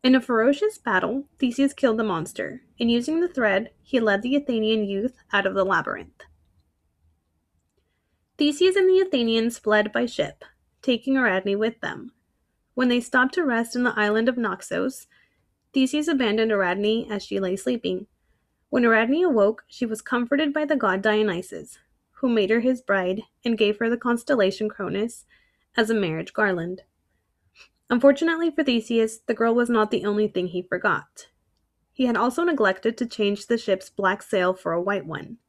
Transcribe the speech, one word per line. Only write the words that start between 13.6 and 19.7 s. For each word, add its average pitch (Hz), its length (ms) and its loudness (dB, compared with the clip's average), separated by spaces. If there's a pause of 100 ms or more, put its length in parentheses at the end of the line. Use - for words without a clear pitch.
in 247 80 0
the 247 160 0
island 214 300 2
of 247 100 -2
Naxos, 190 680 -6 (680)
Theseus 285 320 0
abandoned 226 460 0
Ariadne 202 580 0
as 208 140 -6
she 196 160 -6
lay 185 160 -2
sleeping. 202 500 -4 (640)
When 247 140 2
Ariadne 233 400 2
awoke, 226 420 2
she - 200 -6